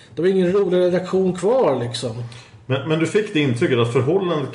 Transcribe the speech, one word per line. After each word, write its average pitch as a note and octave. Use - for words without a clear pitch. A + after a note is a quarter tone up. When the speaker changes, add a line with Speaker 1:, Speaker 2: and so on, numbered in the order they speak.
Speaker 1:
Det D3+
var F#3
ingen F#3
rolig F3+
reaktion F#3
kvar F#3
liksom. A#2+
Speaker 2:
Men, C3
men D#3+
du D#3+
fick G#3
det D3+
intrycket C3
att A#2
förhållandet D3+